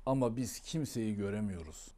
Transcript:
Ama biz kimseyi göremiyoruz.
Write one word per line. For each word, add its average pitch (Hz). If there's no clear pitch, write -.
Ama 127
biz 123
kimseyi 120
göremiyoruz. 101